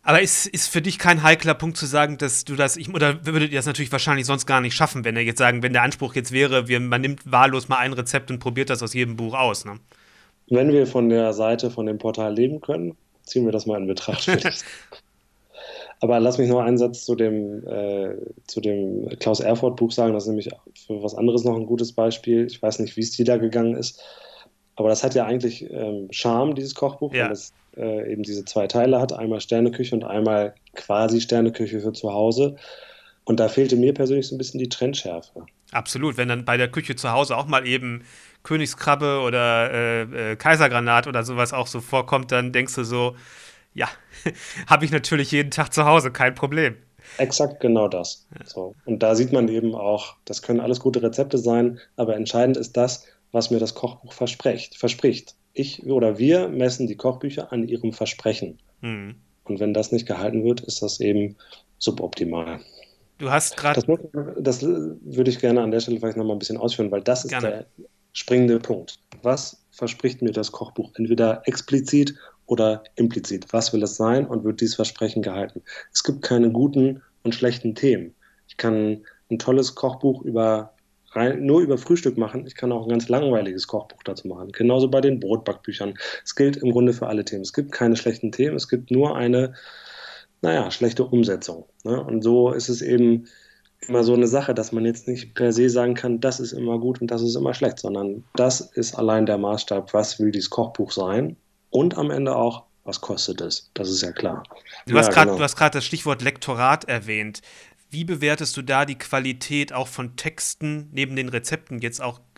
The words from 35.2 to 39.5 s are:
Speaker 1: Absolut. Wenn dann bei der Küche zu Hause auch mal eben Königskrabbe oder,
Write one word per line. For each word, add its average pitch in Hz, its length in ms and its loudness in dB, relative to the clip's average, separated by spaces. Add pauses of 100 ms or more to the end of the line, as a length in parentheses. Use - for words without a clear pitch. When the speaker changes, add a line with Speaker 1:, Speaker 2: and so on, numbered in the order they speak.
Speaker 1:
Absolut. 135 460 -4
Wenn 123 120 -2
dann 120 160 -4
bei 120 100 0
der 123 140 0
Küche 127 260 -6
zu 120 160 -4
Hause 135 240 0
auch 139 100 -2
mal 131 220 0
eben 123 360 -4 (400)
Königskrabbe 143 760 0
oder, 120 520 2